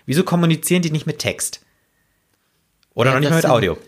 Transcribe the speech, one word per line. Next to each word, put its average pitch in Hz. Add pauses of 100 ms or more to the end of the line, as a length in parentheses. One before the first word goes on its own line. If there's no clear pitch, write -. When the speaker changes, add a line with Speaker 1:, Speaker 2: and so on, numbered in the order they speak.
Speaker 1:
Wieso 147
kommunizieren 170
die 165
nicht 151
mit 151
Text? - (1300)
Oder 120
Speaker 2:
Ja, 131
Speaker 1:
noch 131
nicht 147
Speaker 2:
das -
Speaker 1:
mal 165
mit 165
Speaker 2:
sind 143
Speaker 1:
Audio? 101